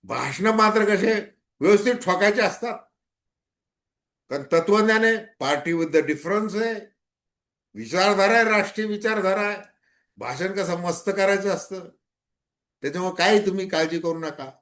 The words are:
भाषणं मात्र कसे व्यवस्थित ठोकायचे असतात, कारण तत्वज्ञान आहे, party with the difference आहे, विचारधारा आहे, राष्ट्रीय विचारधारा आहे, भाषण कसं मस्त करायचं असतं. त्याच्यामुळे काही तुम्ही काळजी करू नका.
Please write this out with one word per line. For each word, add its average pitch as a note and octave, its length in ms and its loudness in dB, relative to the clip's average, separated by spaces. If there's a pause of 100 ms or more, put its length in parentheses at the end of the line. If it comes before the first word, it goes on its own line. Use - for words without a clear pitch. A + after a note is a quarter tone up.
भाषणं C3+ 480 -2
मात्र G#3+ 440 4
कसे A3 180 2 (460)
व्यवस्थित G#3 340 4
ठोकायचे G#3 480 2
असतात, A3 360 -2 (1500)
कारण C#3 140 -6 (100)
तत्वज्ञान G#3+ 500 4
आहे, A3 420 -2
party D3+ 360 0
with D#3+ 160 2
the D3 140 4
difference G3+ 520 -2
आहे, A3+ 160 -4 (920)
विचारधारा G3 600 2
आहे, A#3 100 6
राष्ट्रीय G#3+ 440 0
विचारधारा G#3 540 -2
आहे, G#3 160 -4 (600)
भाषण C3+ 340 -6
कसं F3 280 -4
मस्त F3 300 -4
करायचं G3 400 0
असतं. F#3+ 300 -6 (1040)
त्याच्यामुळे F3+ 360 -4
काही G3+ 280 4
तुम्ही F#3+ 240 -2
काळजी D#3+ 300 0
करू E3 200 -4
नका. C#3+ 320 -10 (100)